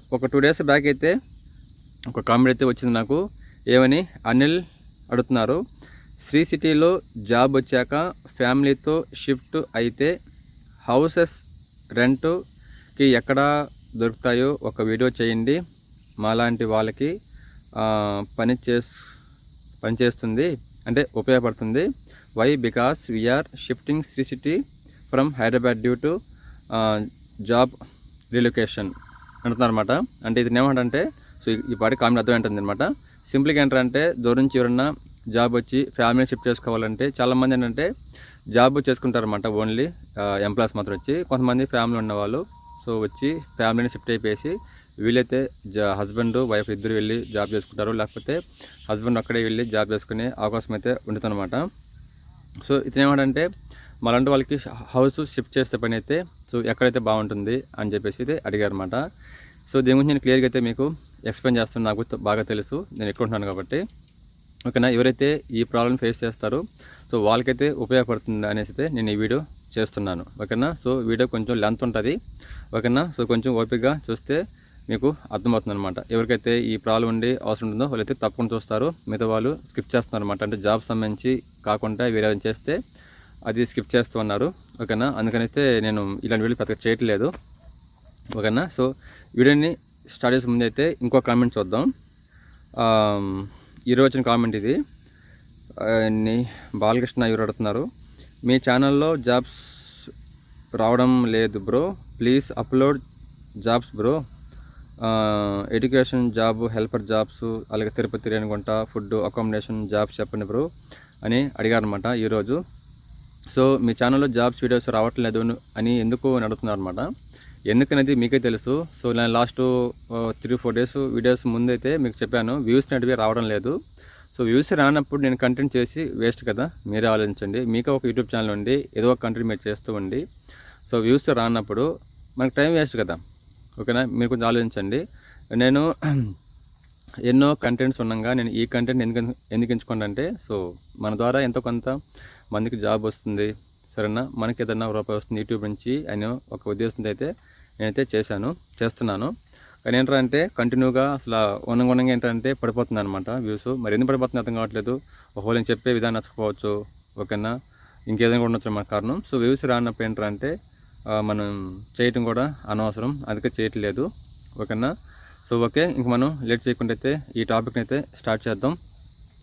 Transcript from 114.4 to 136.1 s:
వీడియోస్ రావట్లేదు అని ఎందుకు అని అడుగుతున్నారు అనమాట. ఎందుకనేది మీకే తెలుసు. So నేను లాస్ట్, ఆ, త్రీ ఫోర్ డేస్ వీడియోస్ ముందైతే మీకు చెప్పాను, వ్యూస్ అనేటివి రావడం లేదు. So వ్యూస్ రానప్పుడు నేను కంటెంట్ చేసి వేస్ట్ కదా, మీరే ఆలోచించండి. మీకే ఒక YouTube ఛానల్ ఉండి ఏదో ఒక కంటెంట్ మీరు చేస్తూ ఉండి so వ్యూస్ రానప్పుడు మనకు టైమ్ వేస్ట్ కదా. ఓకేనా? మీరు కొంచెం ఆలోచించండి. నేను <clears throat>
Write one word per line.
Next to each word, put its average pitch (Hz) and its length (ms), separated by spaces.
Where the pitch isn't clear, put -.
వీడియోస్ 120 240
రావట్లేదు 113 680
అని 117 240
ఎందుకు 123 360
అని 117 80
అడుగుతున్నారు 107 360
అనమాట. 98 320
ఎందుకనేది 135 480
మీకే 120 240
తెలుసు. 123 480
So 120 140
నేను 117 160
లాస్ట్, 123 580
ఆ, 113 200
త్రీ 120 140
ఫోర్ 120 180
డేస్ 123 220
వీడియోస్ 123 500
ముందైతే 123 500
మీకు 123 260
చెప్పాను, 117 340
వ్యూస్ 131 360
అనేటివి 127 220
రావడం 113 340
లేదు. 107 320
So 127 80
వ్యూస్ 123 280
రానప్పుడు 143 500
నేను 131 140
కంటెంట్ 127 400
చేసి 127 280
వేస్ట్ 117 420
కదా, 120 240
మీరే 110 220
ఆలోచించండి. 107 560
మీకే 117 260
ఒక 135 160
YouTube 117 300
ఛానల్ 110 140
ఉండి 117 460
ఏదో 117 160
ఒక 120 100
కంటెంట్ 113 260
మీరు 107 200
చేస్తూ 107 260
ఉండి 104 320
so 120 60
వ్యూస్ 120 300
రానప్పుడు 117 680
మనకు 127 180
టైమ్ 151 180
వేస్ట్ 147 220
కదా. 90 200
ఓకేనా? 120 240
మీరు 117 240
కొంచెం 117 180
ఆలోచించండి. 117 580
నేను 139 380
<clears throat> - 1200